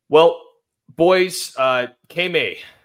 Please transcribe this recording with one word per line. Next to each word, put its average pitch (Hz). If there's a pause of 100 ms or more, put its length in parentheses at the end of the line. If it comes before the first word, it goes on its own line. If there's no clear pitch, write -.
Well, 165 (480)
boys, 185
uh, 131 (220)
K-May, 165 (260)